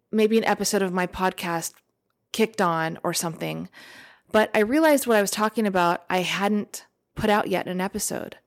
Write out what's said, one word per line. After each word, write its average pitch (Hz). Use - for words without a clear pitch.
maybe 220
an 220
episode 202
of 180
my 180
podcast 180
kicked 220
on 165
or 170
something." 165
But -
I 220
realized 277
what 233
I 208
was 196
talking 214
about, 175
I 185
hadn't 190
put 208
out 208
yet 185
an 180
episode. -